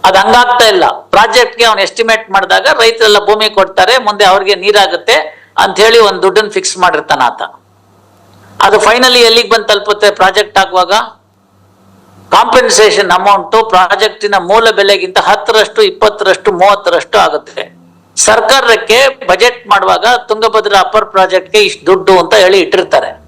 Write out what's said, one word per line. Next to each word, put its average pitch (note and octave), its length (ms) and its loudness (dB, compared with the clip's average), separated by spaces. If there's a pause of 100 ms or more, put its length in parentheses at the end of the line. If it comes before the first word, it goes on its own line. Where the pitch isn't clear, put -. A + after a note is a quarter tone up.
ಅದ್ F#3+ 120 2
ಹಂಗಾಗ್ತಾ A#3+ 500 2
ಇಲ್ಲ. F#3+ 200 0
ಪ್ರಾಜೆಕ್ಟ್ಗೆ A3+ 760 0
ಅವ್ನು G#3 160 0
ಎಸ್ಟಿಮೇಟ್ A3 500 -2
ಮಾಡಿದಾಗ F#3+ 360 0 (120)
ರೈತರೆಲ್ಲ A3+ 460 2
ಭೂಮಿ G#3+ 240 0
ಕೊಡ್ತಾರೆ, G3 480 0
ಮುಂದೆ G#3 280 -2
ಅವ್ರಿಗೆ G3 300 2
ನೀರಾಗುತ್ತೆ G3+ 880 -2 (120)
ಅಂತ F#3+ 220 -2
ಹೇಳಿ A3+ 200 4
ಒಂದ್ F#3+ 220 2
ದುಡ್ಡನ್ನ G3+ 280 0
ಫಿಕ್ಸ್ F#3 280 -6
ಮಾಡಿರ್ತಾನ D3+ 440 -2
ಆತ. A#2 200 -2 (1200)
ಅದು G3+ 160 0
finally B3 400 0
ಎಲ್ಲಿಗೆ A3+ 320 2
ಬಂದು A3 140 0
ತಲುಪುತ್ತೆ? G#3 480 -2
ಪ್ರಾಜೆಕ್ಟ್ G3 460 -2
ಆಗುವಾಗ F#3 340 0 (1400)
ಕಾಂಪೆನ್ಸೇಷನ್ G3+ 800 2
ಅಮೌಂಟ್ G3 580 0
ಪ್ರಾಜೆಕ್ಟಿನ G3+ 680 -2
ಮೂಲ G#3 340 2
ಬೆಲೆಗಿಂತ G3 500 -2
ಹತ್ತರಷ್ಟು, G#3+ 600 -2
ಇಪ್ಪತ್ತರಷ್ಟು, G3 680 -2
ಮೂವತ್ತರಷ್ಟು F#3+ 680 0
ಆಗುತ್ತೆ. - 640 -6 (340)
ಸರ್ಕಾರಕ್ಕೆ A#3 1120 0
ಬಜೆಟ್ A3 400 -2
ಮಾಡುವಾಗ F#3+ 380 -2 (220)
ತುಂಗಭದ್ರಾ G#3+ 520 0
ಅಪ್ಪರ್ G#3+ 260 0
ಪ್ರಾಜೆಕ್ಟ್ಗೆ F#3 540 -2
ಇಷ್ಟು F#3 260 -2
ದುಡ್ಡು F#3 340 2
ಅಂತ E3+ 160 -2
ಹೇಳಿ F#3+ 240 2
ಇಟ್ಟಿರ್ತಾರೆ. - 680 -2